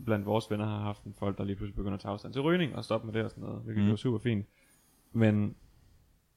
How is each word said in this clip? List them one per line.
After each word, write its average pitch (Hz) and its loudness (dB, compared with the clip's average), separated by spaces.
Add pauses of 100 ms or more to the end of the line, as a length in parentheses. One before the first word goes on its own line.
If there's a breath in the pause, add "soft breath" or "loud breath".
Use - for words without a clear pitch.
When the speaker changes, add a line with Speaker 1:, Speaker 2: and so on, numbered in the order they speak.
Speaker 1:
blandt 104 0
vores 107 0
venner 107 0
har 107 -4
haft 104 -6
en 104 -12
folk, 98 -4
der 101 -4
lige 98 -2
pludselig 101 -8
begynder 101 -4
at 98 -6
tage 104 -6
afstand 101 -8
til 131 -2
rygning 165 2
og 120 -6
stoppe 113 -2
med 107 -4
det 110 0
og 110 -6
sådan 107 -14
noget, 107 -8
hvilket 110 0
Speaker 2:
Mhm. 101 6
Speaker 1:
var 107 4
super 117 0
fint. 104 2 (680 soft breath)
Men 104 4 (800)